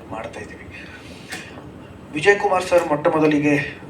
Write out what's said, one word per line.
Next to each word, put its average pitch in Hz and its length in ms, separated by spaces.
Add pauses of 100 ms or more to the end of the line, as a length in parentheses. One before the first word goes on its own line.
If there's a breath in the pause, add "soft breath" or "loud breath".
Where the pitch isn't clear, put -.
(120)
ಮಾಡ್ತಾ 113 280
ಇದ್ದೀವಿ. - 280 (1500 loud breath)
ವಿಜಯ್ 196 260
ಕುಮಾರ್ 196 240
ಸರ್ 170 240
ಮೊಟ್ಟ 147 200
ಮೊದಲಿಗೆ, 147 720 (100)